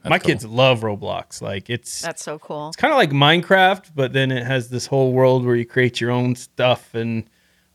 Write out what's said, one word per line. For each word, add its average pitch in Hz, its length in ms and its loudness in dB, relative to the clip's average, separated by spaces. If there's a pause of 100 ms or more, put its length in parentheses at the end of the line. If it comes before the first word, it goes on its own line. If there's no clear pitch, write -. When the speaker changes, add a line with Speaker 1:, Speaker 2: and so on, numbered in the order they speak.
Speaker 1:
That's 127 80 -4
Speaker 2:
My 165 80 2
Speaker 1:
cool. 180 80 -12
Speaker 2:
kids 120 180 -2
love 120 360 0
Roblox. 101 600 -8
Like, 101 300 -10
it's - 300 -10
Speaker 3:
That's 165 240 -10
so 151 160 -12
cool. 151 280 -12
Speaker 2:
it's 165 80 -16
kinda 294 200 2
like 196 140 4
Minecraft, 175 840 4
but 135 180 -2
then 131 200 0
it 123 120 -6
has 123 260 -4
this 123 160 -8
whole 135 260 0
world 127 340 4
where 123 80 2
you 120 120 0
create 127 340 0
your 127 100 -2
own 123 240 0
stuff - 600 -2
and, 113 300 -4 (500)